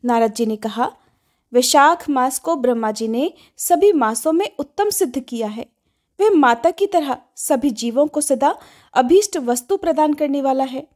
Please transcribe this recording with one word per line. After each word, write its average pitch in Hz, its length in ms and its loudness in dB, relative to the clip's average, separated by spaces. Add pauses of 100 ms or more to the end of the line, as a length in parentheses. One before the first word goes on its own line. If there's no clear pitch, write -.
नारद 226 280 0
जी 226 140 -2
ने 220 100 -4
कहा, 220 340 -6 (600)
वैशाख 285 580 4
मास 262 280 -2
को 330 180 -4
ब्रह्मा 233 340 -2
जी 220 180 -6
ने 254 220 -2 (280)
सभी 359 360 4
मासों 233 380 0
में 359 160 0 (100)
उत्तम 403 320 -2
सिद्ध 285 280 -2
किया 226 300 -6
है। 214 180 -10 (520)
वह 415 180 4
माता 254 340 4
की 381 160 -2
तरह 330 300 -2 (220)
सभी 277 340 0
जीवों 233 340 0
को 302 140 -4
सदा 285 340 0 (400)
अभीष्ट 349 440 2
वस्तु 247 380 -4
प्रदान 302 380 0
करने 285 280 -2
वाला 269 220 0
है। 269 320 -10